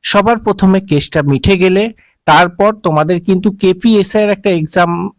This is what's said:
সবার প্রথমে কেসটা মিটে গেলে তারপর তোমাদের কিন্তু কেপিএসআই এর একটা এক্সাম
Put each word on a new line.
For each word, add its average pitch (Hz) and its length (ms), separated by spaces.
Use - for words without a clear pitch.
সবার 214 360
প্রথমে 190 420
কেসটা 156 420
মিটে 139 340
গেলে 190 360
তারপর 175 580
তোমাদের 165 380
কিন্তু 185 300
কেপিএসআই 196 720
এর 208 80
একটা 196 200
এক্সাম 170 680